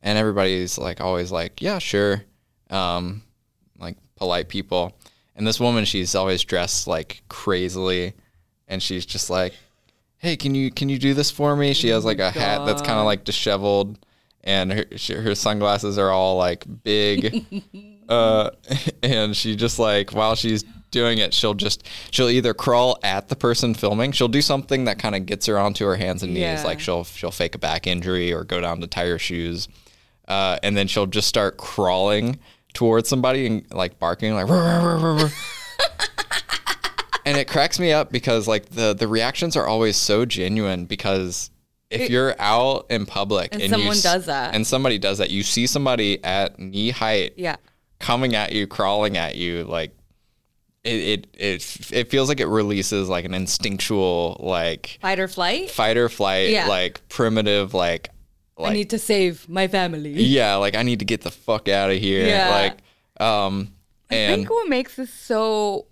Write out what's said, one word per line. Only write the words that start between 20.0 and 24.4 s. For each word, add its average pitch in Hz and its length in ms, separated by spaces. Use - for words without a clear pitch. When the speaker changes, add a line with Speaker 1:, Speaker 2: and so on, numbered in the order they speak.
Speaker 1:
while 110 240
she's 110 280
doing 117 300
it, 98 140
she'll 107 200
just, 101 340
she'll 127 200
either 120 240
crawl 123 500
at 98 260
the 135 80
person 120 360
filming. 107 380
She'll 131 160
do 127 140